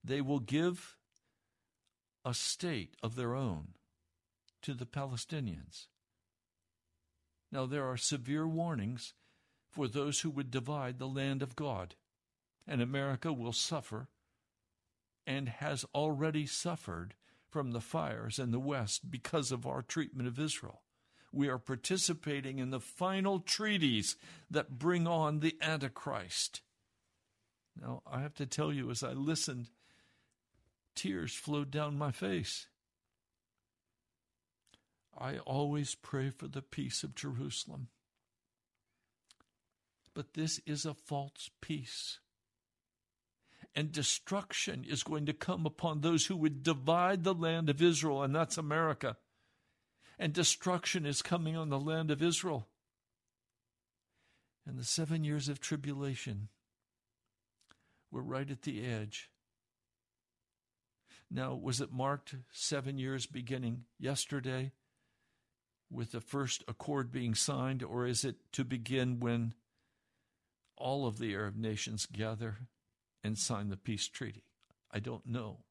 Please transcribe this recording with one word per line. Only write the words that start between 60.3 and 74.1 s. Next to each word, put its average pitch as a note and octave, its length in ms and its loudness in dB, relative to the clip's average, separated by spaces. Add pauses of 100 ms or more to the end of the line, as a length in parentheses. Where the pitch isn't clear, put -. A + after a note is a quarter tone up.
Now, C3 240 -2
was C3 280 -2
it - 100 -2
marked C3+ 440 -2 (160)
seven C#3 460 -2
years C3 280 -2
beginning B2 600 -4 (120)
yesterday C3 760 0 (1200)
with A#2 220 -4
the A#2 100 -6
first C#3 440 -2
accord B2+ 460 -2
being A#2+ 240 2
signed, C3 480 2
or A#2+ 220 0
is B2 180 2
it - 300 -4
to C3+ 100 0
begin B2+ 560 2
when A#2 340 2 (1200)
all C3 300 0
of A2 100 0
the A2+ 160 0
Arab G#2 220 -2
nations A2 500 -2
gather A2 640 -4 (560)
and G#2+ 140 0
sign G#2 320 0
the F#2+ 80 -4
peace G#2 300 -2
treaty? G#2+ 380 -10 (460)